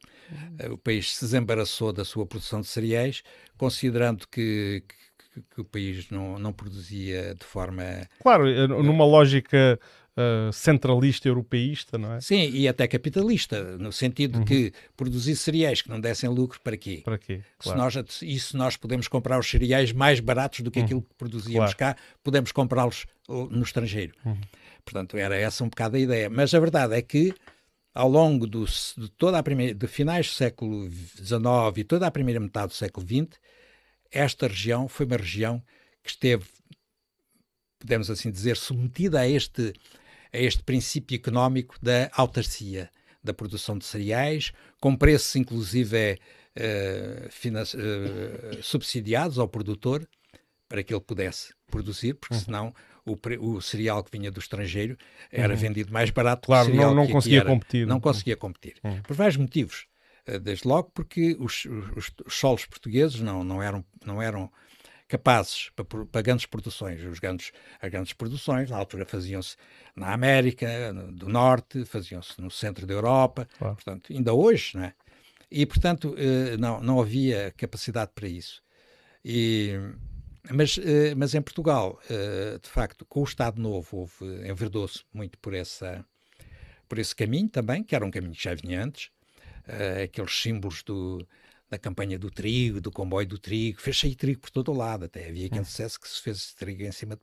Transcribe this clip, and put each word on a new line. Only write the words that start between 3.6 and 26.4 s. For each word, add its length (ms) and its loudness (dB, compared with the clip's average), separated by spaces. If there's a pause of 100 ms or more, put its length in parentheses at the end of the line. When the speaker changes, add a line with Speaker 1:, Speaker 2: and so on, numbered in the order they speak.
Speaker 2:
que, 600 -2
que 60 -20 (600)
que 60 -10
o 40 -10
país 460 -6
não, 280 -8
não 140 -6
produzia 800 -8
de 100 -18
forma 380 -6 (380)
Speaker 1:
Claro, 280 8
eh, 180 6
numa 380 6
lógica, 760 8 (380)
eh, 360 2
centralista 760 4
europeísta, 720 0
não 160 -4
é? 60 -6
Speaker 2:
Sim, 300 2
e 160 4
até 220 4
capitalista, 880 0
no 160 -6
sentido 460 0
Speaker 1:
Uhum. 60 4
Speaker 2:
que 280 4 (240)
produzir 400 -2
cereais 460 2
que 80 -18
não 100 -6
dessem 280 -2
lucro, 340 0
para 140 -6
quê? 280 -10
Speaker 1:
Para 140 -2
quê? 240 -8 (160)
Speaker 2:
Se 120 -6
Speaker 1:
Claro. 80 0
Speaker 2:
nós, 440 -2
e 180 -4
se 160 -8
nós 200 0
podemos 320 -4
comprar 300 0
os 120 -2
cereais 420 4
mais 280 6
baratos 400 0
do 100 -4
que 80 0
Speaker 1:
Uhum. 80 4
Speaker 2:
aquilo 160 0
que 160 -20
produzíamos 560 0
Speaker 1:
Claro. 220 0
Speaker 2:
cá, 60 -20 (220)
podemos 280 2
comprá-los, 540 2 (220)
uh, 220 -4
no 120 0
estrangeiro. 520 -4 (100)
Speaker 1:
Uhum. 160 -2 (440)
Speaker 2:
Portanto, 340 -8
era 180 0
essa 280 -2
um 40 -2
bocado 280 -4
a 20 4
ideia. 320 2
Mas 240 2